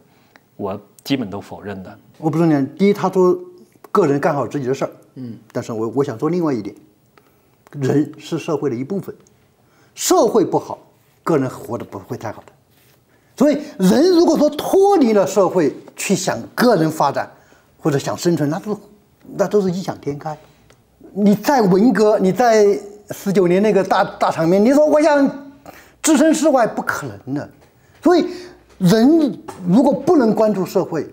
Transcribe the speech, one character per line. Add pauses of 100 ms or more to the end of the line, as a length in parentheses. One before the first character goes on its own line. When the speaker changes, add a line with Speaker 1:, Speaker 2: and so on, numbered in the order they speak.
(540)
Speaker 1:
我 (220)
基
本
都
否
认
的。 (200)
Speaker 2:
我
不
是
你， (120)
第
一，
他
说 (540)
个
人
干
好
自
己
的
事
儿， (240)
Speaker 3:
嗯。 (140)
Speaker 2:
但
是
我，
我
想
说
另
外
一
点， (960)
人
是
社
会
的
一
部
分， (800)
社
会
不
好， (460)
个
人
活
得
不
会
太
好
的。 (840)
所
以 (180)
人
如
果
说
脱
离
了
社
会 (220)
去
想 (140)
个
人
发
展 (500)
或
者
想
生
存，
那
是， (580)
那
都
是
异
想
天
开。 (720)
你
在
文
革，
你
在 (320)
十
九
年
那
个
大，
大
场
面，
你
说
我
想 (720)
置
身
事
外，
不
可 (160)
能
的。 (500)
所
以 (520)
人 (280)
如
果
不
能
关
注
社
会，